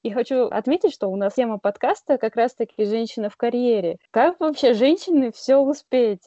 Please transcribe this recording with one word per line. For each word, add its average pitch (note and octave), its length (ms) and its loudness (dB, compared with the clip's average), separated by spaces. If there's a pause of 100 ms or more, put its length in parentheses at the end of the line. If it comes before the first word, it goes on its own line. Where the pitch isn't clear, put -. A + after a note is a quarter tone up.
И A3+ 100 -6
хочу B3 340 -2
отметить, D4 480 -2
что G3 160 -6
у F#3+ 80 -6
нас G3 160 -2
тема A3+ 260 -2
подкаста C4 580 -2
как A3+ 200 -4
раз-таки A#3 480 -2
"Женщина G#3+ 440 -4
в - 60 -14
карьере". A#3 600 0 (140)
Как D#4 280 2
вообще C#4+ 340 2
женщине C4+ 600 2
всё C4+ 240 2
успеть? B3+ 680 0